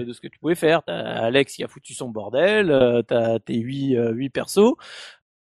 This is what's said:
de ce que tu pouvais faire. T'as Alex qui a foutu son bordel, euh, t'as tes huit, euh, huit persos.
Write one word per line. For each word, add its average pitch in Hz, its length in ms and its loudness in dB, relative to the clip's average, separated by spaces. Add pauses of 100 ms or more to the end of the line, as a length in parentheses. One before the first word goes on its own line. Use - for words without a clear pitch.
de 120 80 -10
ce - 80 -20
que - 80 -16
tu - 100 -20
pouvais 160 160 -2
faire. 160 280 2
T'as - 120 -10
Alex 117 600 0
qui - 100 -8
a - 20 -8
foutu - 260 -20
son 131 140 -10
bordel, 147 640 0
euh, 123 300 4
t'as 117 380 0
tes - 180 -6
huit, 131 400 -2
euh, 117 160 0
huit 135 160 -6
persos. 202 460 2 (760)